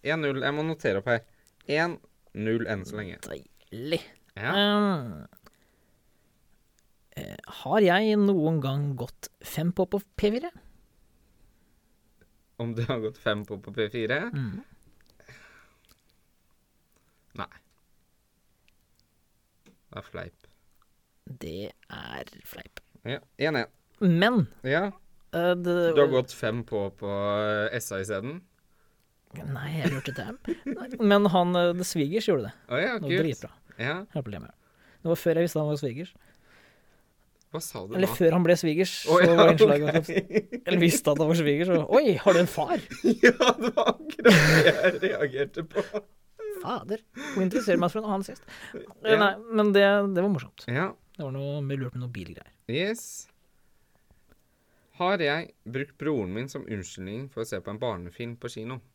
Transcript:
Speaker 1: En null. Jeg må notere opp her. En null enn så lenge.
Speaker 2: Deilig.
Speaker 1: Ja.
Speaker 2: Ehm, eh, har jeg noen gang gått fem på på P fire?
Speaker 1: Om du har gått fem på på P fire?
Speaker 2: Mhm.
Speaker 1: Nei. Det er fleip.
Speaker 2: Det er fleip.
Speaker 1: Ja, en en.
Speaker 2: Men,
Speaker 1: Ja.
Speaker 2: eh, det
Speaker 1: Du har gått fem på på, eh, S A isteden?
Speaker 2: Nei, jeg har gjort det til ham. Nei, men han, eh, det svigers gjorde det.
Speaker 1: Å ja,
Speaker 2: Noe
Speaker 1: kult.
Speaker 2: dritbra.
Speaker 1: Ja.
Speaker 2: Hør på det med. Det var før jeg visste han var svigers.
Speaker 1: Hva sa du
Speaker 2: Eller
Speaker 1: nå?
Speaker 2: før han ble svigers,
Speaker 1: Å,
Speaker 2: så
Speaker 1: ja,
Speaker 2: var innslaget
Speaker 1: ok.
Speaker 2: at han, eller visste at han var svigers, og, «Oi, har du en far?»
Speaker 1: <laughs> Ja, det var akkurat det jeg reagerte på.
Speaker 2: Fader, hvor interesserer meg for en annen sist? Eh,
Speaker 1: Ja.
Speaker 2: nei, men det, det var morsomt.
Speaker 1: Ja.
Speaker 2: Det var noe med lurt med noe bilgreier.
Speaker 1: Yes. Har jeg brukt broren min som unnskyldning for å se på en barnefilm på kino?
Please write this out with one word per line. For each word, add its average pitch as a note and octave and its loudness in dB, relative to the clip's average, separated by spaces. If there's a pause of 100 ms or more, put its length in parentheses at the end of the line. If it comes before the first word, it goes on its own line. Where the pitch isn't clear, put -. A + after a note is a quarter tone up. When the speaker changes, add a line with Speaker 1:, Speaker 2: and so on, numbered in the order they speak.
Speaker 1:
En D#3 -2
null. C#3 -2
Jeg C#3 -2
må D3+ -4
notere D3+ -4
opp G2 -6
her. A#2 0 (460)
En E3 0 (380)
null A2 -2
enn G2 -6
så - -12
lenge. F#2+ -10
Speaker 2:
Deilig. A#2 -10 (360)
Speaker 1:
Ja. A#2+ -4
Speaker 2:
Ehm, G3 0 (1900)
eh, - -14 (120)
har - 0
jeg G#3 6
noen E3 4
gang C#3 -2
gått - -12 (160)
fem F3 -2
på F#3 0
på G3+ -2 (160)
P G#3 0
fire? D4 -6 (2000)
Speaker 1:
Om A#2 -6
du A#2 -4
har B2 -2
gått G#2+ -6
fem G#2 -4
på G#2 -12
på G2+ -16
P G#2+ -2
fire? B2+ -4
Speaker 2:
Mhm. C#3 -8 (2750)
Speaker 1:
Nei. - -8 (2500)
Det - -16
er - -16
fleip. - -18 (920)
Speaker 2:
Det F#2 -12 (180)
er - -14 (140)
fleip. - -20 (260)
Speaker 1:
Ja, B2 -8 (200)
en D3+ -2
en. A#2 -2 (360)
Speaker 2:
Men, F#3 4 (160)
Speaker 1:
Ja. D#3 0 (460)
Speaker 2:
eh, E3+ 2
det F3 0
Speaker 1:
Du D3 6
har C#3+ 6
gått B2+ 0
fem A#2 -4
på G2+ -4
på, G2+ -10
eh, G#2 -2
S A2 -8
A G2+ -8
isteden? G#2+ -6 (920)
Speaker 2:
Nei, C#3+ -10
jeg D#3 -4
har E3+ 0
gjort C3+ -8
det - -10
til G#2+ -10
ham. A#3+ -14 (260)
Nei, C4+ -8 (180)
men G3+ 6
han, F3+ 2
eh, F3 2
det F3+ -4
svigers E3 -2
gjorde C#3+ 2
det. G2 -10 (160)
Speaker 1:
Å C3 -2
ja, A#3 -2
Speaker 2:
Noe D#3 -6
Speaker 1:
kult. C#3 0
Speaker 2:
dritbra. D#3 -4 (260)
Speaker 1:
Ja. D#3 -6 (100)
Speaker 2:
Hør C#3+ -4
på G#2 -10
det F#2+ -12
med. - -16 (520)
Det E3+ -4
var E3 2
før E3 0
jeg E3+ 2
visste D#3 -2
han D3+ -2
var D3 -2
svigers. C#3+ -8 (1400)
Speaker 1:
Hva D3+ -8
sa - -10
du G2+ -10
Speaker 2:
Eller F#3+ 2
Speaker 1:
nå? G#3 -4
Speaker 2:
før E3 6
han F3 4
ble E3+ 6
svigers, E3 -2
Speaker 1:
Å, D3 -2
Speaker 2:
så F3 8
Speaker 1:
ja, E3+ 8
Speaker 2:
var F#3+ 10
innslaget D3+ 6
Speaker 1:
ok. D#3 0
Speaker 2:
at D#3+ 4
han, E3+ -6 (440)
eller F3 0
visste E3 4
at C#3+ 2
han D#3 2
var E3+ 4
svigers, D3+ 2
og, D#3+ 2
«Oi, C4+ 6
har F#3+ 6
du E3+ 6
en F3+ 6
far?» E3 -2 (240)
Speaker 1:
<laughs> - 2
Ja, A#3+ 10 (260)
det A3 -2
var - 2
akkurat - -8
det A3 8 (340)
jeg F3 2
reagerte C#3+ -2
på. F3 -6 (800)
Speaker 2:
Fader, A3 -8 (340)
hvor G3 -2
interesserer F#3+ 0
meg F3 0
for A3 -6
en G#3+ -6
annen F#3+ -4
sist? - -18 (320)
Eh, - -14 (180)
Speaker 1:
Ja. A3 4
Speaker 2:
nei, G3+ 4 (160)
men G#3+ 2
det, G3+ 8 (320)
det F3 2
var G3+ 2
morsomt. - -6
Speaker 1:
Ja. C#3+ -2 (240)
Speaker 2:
Det E3 -10
var C3+ -8
noe C#3+ -6
med C#3 -4
lurt B2+ -8
med B2 -8
noe B2 -10
bilgreier. - -14 (160)
Speaker 1:
Yes. F#3 -6 (1700)
Har F3+ 0
jeg D#3+ -2 (100)
brukt C3 -8
broren A#2 -2
min B2 -8
som C#3 -12
unnskyldning G#2 -10
for A2+ -8
å A2+ -6
se G2 -8
på G2+ -10
en G#2+ -10
barnefilm A#2 -8
på A#2+ -12
kino? A#2 -12 (140)